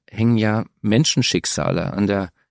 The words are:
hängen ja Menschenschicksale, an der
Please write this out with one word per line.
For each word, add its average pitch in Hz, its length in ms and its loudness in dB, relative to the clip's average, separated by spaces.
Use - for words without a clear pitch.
hängen 117 300 2
ja 110 280 0
Menschenschicksale, 92 1120 0
an 101 120 0
der 98 240 -2